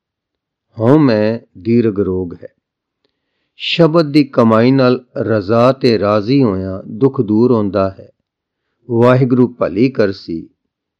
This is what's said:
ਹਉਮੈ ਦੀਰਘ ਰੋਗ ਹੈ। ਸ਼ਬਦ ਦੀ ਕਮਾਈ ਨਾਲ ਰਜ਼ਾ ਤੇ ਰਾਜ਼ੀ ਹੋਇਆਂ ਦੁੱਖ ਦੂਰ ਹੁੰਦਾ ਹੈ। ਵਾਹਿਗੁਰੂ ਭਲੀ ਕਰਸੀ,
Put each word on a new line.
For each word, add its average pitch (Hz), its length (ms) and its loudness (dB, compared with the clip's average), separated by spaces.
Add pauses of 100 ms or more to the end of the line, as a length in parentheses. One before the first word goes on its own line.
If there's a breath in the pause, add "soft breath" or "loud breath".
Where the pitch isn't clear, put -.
(800)
ਹਉਮੈ 113 600 2 (180)
ਦੀਰਘ 110 460 0
ਰੋਗ 92 300 -6
ਹੈ। - 140 -20 (1080)
ਸ਼ਬਦ 160 540 0
ਦੀ 147 140 2
ਕਮਾਈ 117 460 2
ਨਾਲ 127 340 0 (120)
ਰਜ਼ਾ 110 560 0
ਤੇ 123 260 0
ਰਾਜ਼ੀ 104 440 0
ਹੋਇਆਂ 95 440 -4
ਦੁੱਖ 131 340 -2
ਦੂਰ 110 320 0
ਹੁੰਦਾ 101 380 -2
ਹੈ। - 200 -20 (800)
ਵਾਹਿਗੁਰੂ 123 580 2
ਭਲੀ 95 420 -2
ਕਰਸੀ, 95 580 -6 (520)